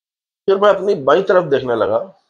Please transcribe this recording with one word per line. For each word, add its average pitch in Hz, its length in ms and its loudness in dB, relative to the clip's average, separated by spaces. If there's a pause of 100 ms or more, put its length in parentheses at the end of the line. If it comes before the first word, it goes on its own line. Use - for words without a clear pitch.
(480)
फिर 196 80 2
मैं 202 140 2
अपनी 196 240 0
बाईं 151 280 0
तरफ 180 280 0
देखने 127 260 -2
लगा। 104 220 0 (320)